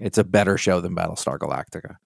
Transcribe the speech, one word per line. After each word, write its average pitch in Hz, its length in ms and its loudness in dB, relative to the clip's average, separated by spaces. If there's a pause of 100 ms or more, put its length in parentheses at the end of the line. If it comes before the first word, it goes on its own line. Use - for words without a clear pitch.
It's 107 160 -2
a 104 60 6
better 98 340 4
show 90 240 2
than 87 120 -6
Battlestar 82 440 -4
Galactica. - 680 -8